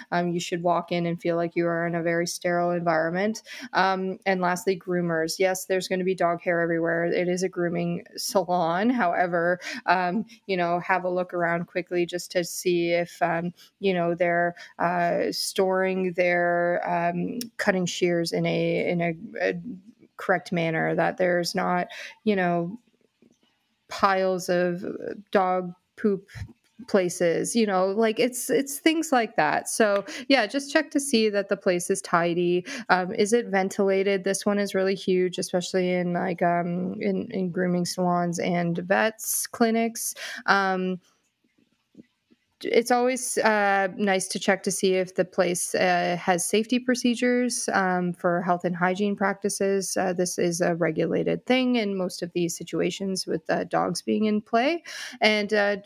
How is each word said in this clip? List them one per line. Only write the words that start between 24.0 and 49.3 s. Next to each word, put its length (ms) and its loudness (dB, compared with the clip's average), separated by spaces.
of, 360 0
uh, 300 -8
dog 420 2
poop 320 0
places, 720 -2
you 100 2
know, 220 0
like, 320 -2
it's, 300 -2
it's 280 -2
things 320 0
like 260 0
that. 320 0
So, 360 2
yeah, 180 4
just 260 -6
check 200 0
to 80 0
see 280 2
that 200 -2
the 80 0
place 340 0
is 100 0
tidy. 640 0
Um, 240 2
is 200 0
it 140 2
ventilated? 800 0
This 220 -2
one 120 2
is 160 -2
really 200 2
huge, 440 0
especially 540 0
in, 200 0
like, 300 -2
um, 580 0
in, 300 -2
in 200 -2
grooming 340 0
salons 540 0
and 400 0
vets 680 -2
clinics. 680 0
Um, 540 2
it's 260 2
always, 480 0
uh, 480 2
nice 300 0
to 120 -6
check 260 0
to 80 -2
see 220 2
if 200 0
the 100 2
place, 520 -2
uh, 440 2
has 240 2
safety 360 0
procedures, 920 0
um, 400 2
for 300 0
health 220 0
and 100 0
hygiene 400 0
practices. 800 0